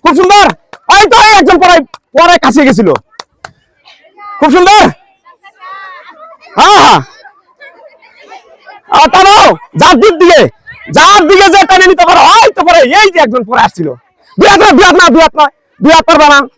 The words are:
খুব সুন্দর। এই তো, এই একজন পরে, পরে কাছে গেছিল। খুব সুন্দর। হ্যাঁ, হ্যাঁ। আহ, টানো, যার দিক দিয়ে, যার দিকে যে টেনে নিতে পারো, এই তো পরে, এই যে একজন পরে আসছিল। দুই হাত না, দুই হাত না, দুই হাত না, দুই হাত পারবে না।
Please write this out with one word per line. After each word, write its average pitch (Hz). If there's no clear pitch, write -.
খুব 320
সুন্দর। 392
এই 415
তো, -
এই 440
একজন 330
পরে, 359
পরে 349
কাছে 269
গেছিল। 196
খুব 302
সুন্দর। 381
হ্যাঁ, 370
হ্যাঁ। 196
আহ, 427
টানো, 392
যার 339
দিক 403
দিয়ে, 339
যার 381
দিকে 392
যে 392
টেনে 381
নিতে 359
পারো, -
এই 932
তো 381
পরে, 339
এই 415
যে 339
একজন 247
পরে 247
আসছিল। 160
দুই 392
হাত 392
না, 427
দুই 403
হাত 320
না, 349
দুই 330
হাত 311
না, 302
দুই 302
হাত 320
পারবে 302
না। 285